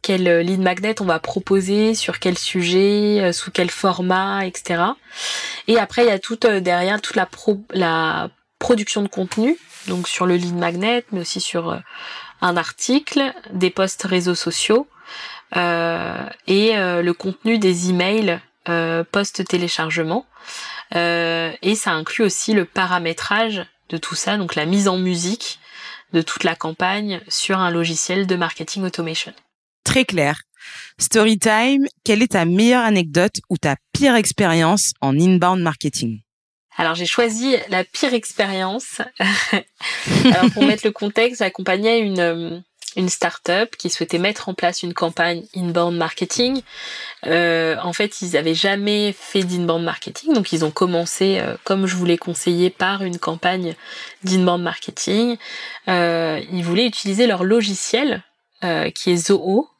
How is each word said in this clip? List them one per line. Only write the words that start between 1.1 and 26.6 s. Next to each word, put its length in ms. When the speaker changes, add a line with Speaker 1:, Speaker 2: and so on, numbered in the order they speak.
Speaker 1:
proposer, 760
sur 240
quel 180
sujet, 840
euh, 100
sous 180
quel 200
format, 760
et 100
cetera. 440
Et 120
après, 260
il 40
y 40
a 60
toute, 260
euh, 160
derrière 400
toute 160
la 80
pro-, 460
la 580
production 420
de 80
contenu, 480
donc 200
sur 180
le 100
lead 200
magnet, 540
mais 120
aussi 180
sur, 300
euh, 80
un 160
article, 720
des 160
posts 320
réseaux 320
sociaux, 520
euh, 580
et, 300
euh, 240
le 140
contenu 440
des 300
emails, 500
euh, 420
post-téléchargement. 1160
Euh, 560
et 120
ça 180
inclut 320
aussi 280
le 140
paramétrage 1000
de 80
tout 180
ça, 220
donc 180
la 120
mise 200
en 120
musique 640
de 80
toute 240
la 100
campagne 720